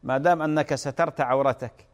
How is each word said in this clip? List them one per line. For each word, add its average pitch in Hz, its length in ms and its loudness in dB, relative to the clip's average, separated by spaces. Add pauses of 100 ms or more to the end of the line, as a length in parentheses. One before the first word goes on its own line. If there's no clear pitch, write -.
ما 131 140 -2
دام 165 240 2
أنك 151 340 0
سترت 143 460 -4
عورتك 131 720 0